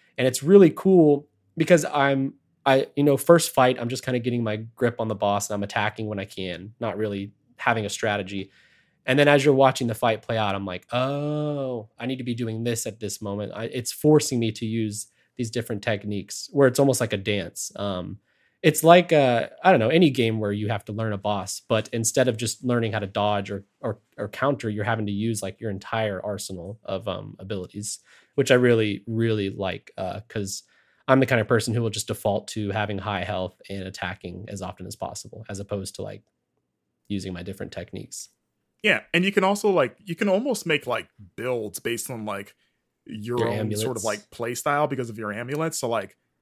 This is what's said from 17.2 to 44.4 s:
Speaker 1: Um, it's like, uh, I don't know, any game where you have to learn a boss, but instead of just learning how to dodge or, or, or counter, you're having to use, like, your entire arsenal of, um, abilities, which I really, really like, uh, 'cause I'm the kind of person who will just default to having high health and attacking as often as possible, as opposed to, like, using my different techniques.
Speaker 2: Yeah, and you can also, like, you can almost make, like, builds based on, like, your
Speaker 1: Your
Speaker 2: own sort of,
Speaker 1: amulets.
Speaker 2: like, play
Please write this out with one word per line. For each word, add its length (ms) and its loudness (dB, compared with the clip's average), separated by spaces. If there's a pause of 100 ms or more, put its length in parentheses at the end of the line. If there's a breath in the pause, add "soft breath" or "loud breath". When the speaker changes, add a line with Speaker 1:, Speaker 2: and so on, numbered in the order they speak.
Speaker 1:
Um, 440 -6 (420)
it's 220 2
like, 280 8
uh, 380 4 (140)
I 80 6
don't 80 6
know, 100 2
any 200 6
game 300 0
where 120 -2
you 160 -4
have 180 -4
to 60 -8
learn 220 -4
a 40 -6
boss, 500 -6
but 240 0
instead 360 2
of 100 0
just 260 -6
learning 280 0
how 80 -2
to 80 -6
dodge 420 0
or, 160 -8 (140)
or, 200 -6 (180)
or 120 -6
counter, 400 -2
you're 140 -4
having 220 -2
to 60 -4
use, 300 -2
like, 180 -10
your 100 -6
entire 540 -4
arsenal 600 -10
of, 240 -8
um, 320 -8
abilities, 600 -10 (360 soft breath)
which 160 2
I 40 8
really, 500 4
really 440 0
like, 480 -8
uh, 300 -6
'cause 360 -8 (440)
I'm 120 6
the 60 2
kind 140 2
of 80 -2
person 260 2
who 80 0
will 80 -2
just 180 -8
default 420 -4
to 220 -6
having 260 -4
high 260 -6
health 360 -6 (100)
and 140 -10
attacking 640 -12
as 140 -12
often 240 -12
as 100 -14
possible, 540 -14
as 100 -10
opposed 360 -8
to, 60 -10
like, 220 -14 (840)
using 260 -6
my 100 -12
different 280 -12
techniques. 580 -14 (520)
Speaker 2:
Yeah, 180 2 (120)
and 120 2
you 80 0
can 120 8
also, 260 2
like, 340 2
you 100 -6
can 140 0
almost 380 0
make, 200 0
like, 220 -4 (280)
builds 440 -4
based 300 -4
on, 140 -8
like, 300 -8 (520)
your 340 -4
Speaker 1:
Your 80 2
Speaker 2:
own 260 -2
sort 220 -2
of, 80 -6
Speaker 1:
amulets. 0 -
Speaker 2:
like, 260 -4
play 240 -6